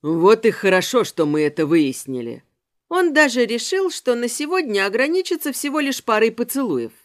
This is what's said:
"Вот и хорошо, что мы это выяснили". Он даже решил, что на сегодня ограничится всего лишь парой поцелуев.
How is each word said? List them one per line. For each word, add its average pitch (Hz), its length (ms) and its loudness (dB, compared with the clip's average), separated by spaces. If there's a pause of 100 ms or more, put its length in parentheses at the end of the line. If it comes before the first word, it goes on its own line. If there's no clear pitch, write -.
"Вот 175 440 4
и 220 60 6
хорошо, 190 520 2
что - 220 -2
мы 151 160 0
это 151 240 0
выяснили". 131 800 -2 (460)
Он 339 240 0
даже 254 320 4
решил, 285 440 -2
что - 260 -2
на 240 120 -4
сегодня 285 580 -2
ограничится 294 680 -2
всего 285 260 -4
лишь 277 240 -4
парой 220 280 2
поцелуев. 226 600 -4 (140)